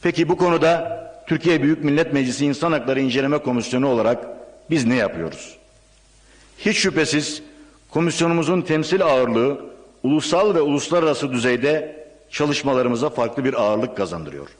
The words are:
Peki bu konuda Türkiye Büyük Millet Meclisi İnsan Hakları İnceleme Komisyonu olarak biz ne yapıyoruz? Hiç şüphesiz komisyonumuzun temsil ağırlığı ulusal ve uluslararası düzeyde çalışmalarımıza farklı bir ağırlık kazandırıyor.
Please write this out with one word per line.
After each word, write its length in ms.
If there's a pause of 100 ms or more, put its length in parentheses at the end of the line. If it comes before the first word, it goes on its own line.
Peki 260
bu 80
konuda 640 (240)
Türkiye 360
Büyük 220
Millet 280
Meclisi 340
İnsan 260
Hakları 280
İnceleme 380
Komisyonu 500
olarak 380 (440)
biz 140
ne 100
yapıyoruz? 640 (1000)
Hiç 180
şüphesiz 680 (480)
komisyonumuzun 720
temsil 420
ağırlığı 560 (420)
ulusal 520
ve 60
uluslararası 720
düzeyde 760 (240)
çalışmalarımıza 800
farklı 340
bir 100
ağırlık 420
kazandırıyor. 520 (120)